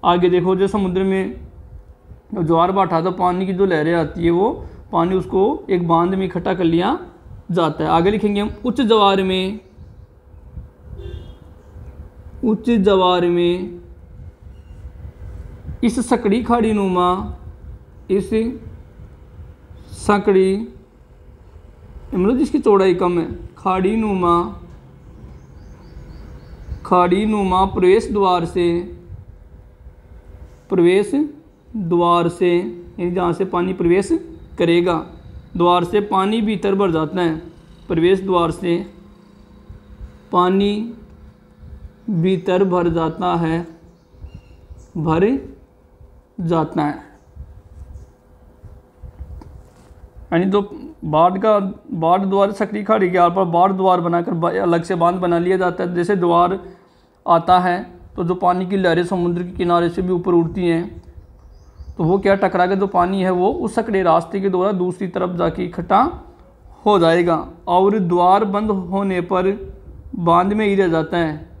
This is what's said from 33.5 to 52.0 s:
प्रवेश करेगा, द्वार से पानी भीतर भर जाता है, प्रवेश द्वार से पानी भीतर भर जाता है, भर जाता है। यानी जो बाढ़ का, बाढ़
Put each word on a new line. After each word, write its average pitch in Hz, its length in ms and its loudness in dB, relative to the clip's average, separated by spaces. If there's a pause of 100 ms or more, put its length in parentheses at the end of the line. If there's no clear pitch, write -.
प्रवेश 180 360 2 (480)
करेगा, 175 380 2 (640)
द्वार 175 260 4
से 180 180 0
पानी 202 400 0
भीतर 202 340 0
भर 196 160 2
जाता 160 300 0
है, 165 140 0 (520)
प्रवेश 175 340 2
द्वार 175 300 0
से 170 260 -2 (1500)
पानी 202 640 2 (1160)
भीतर 185 540 0
भर 175 240 0
जाता 165 480 -2
है, 165 220 0 (1400)
भर 165 300 2 (1120)
जाता 165 420 -2
है। - 280 -8 (3250)
यानी 175 120 2
जो 202 160 2 (440)
बाढ़ 165 320 4
का, 208 220 2
बाढ़ 185 640 -2